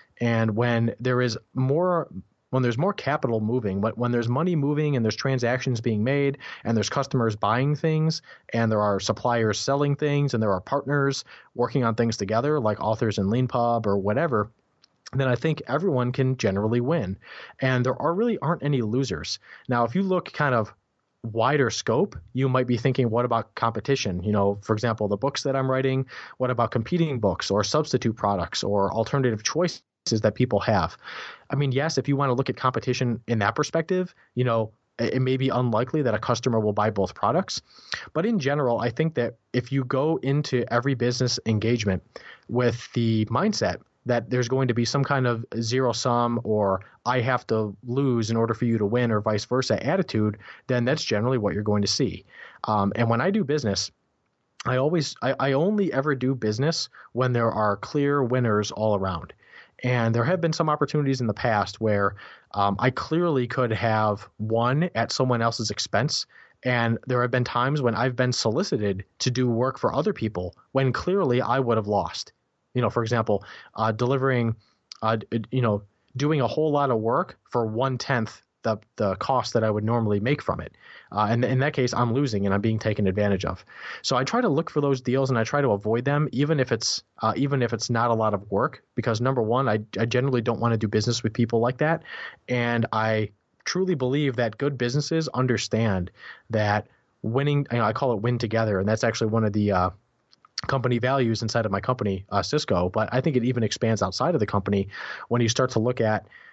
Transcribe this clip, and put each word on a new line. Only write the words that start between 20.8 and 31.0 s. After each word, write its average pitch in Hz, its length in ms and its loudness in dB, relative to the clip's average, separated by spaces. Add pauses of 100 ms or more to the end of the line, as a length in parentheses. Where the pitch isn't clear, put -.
wider 120 440 2
scope, 135 480 0 (160)
you 135 160 0
might 127 200 2
be 123 80 2
thinking, 123 340 2
"What 117 140 2
about 117 320 -2
competition?" 110 680 -2
You 104 80 0
know, 101 320 2
for - 100 -2
example, 107 360 0
the 101 100 0
books 135 240 -4
that 135 140 -2
I'm 131 120 0
writing, 131 380 0 (320)
what 127 120 0
about 117 200 0
competing 147 480 0
books 104 320 0
or 104 140 2
substitute 135 500 0
products 98 480 -2
or 98 300 0
alternative 113 500 0
choices - 400 -2 (400)
that 110 140 2
people 104 240 2
have? 92 360 0 (540)